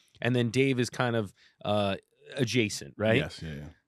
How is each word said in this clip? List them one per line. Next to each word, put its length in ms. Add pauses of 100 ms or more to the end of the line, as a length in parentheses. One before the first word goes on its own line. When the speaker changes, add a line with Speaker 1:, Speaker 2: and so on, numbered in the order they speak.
(200)
Speaker 1:
and 160
then 140
Dave 280
is 120
kind 260
of, 160 (320)
uh, 320 (400)
adjacent, 600
right? 200
Speaker 2:
Yes, 240
yeah, 120
yeah. 100 (240)